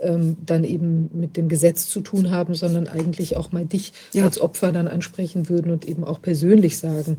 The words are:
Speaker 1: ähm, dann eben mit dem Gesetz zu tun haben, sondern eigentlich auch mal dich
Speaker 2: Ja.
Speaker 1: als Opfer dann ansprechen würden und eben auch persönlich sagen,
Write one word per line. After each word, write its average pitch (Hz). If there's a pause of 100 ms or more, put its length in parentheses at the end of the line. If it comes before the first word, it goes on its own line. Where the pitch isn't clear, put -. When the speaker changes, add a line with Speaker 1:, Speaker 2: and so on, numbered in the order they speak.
Speaker 1:
ähm, 170
dann 165
eben 165
mit 165
dem 165
Gesetz 165
zu 202
tun 190
haben, 175
sondern 170
eigentlich 160
auch 165
mal 175
dich 190 (200)
Speaker 2:
Ja. 196
Speaker 1:
als 165
Opfer 175
dann 170
ansprechen 170
würden 170
und 165
eben 160
auch 160
persönlich 175
sagen, 156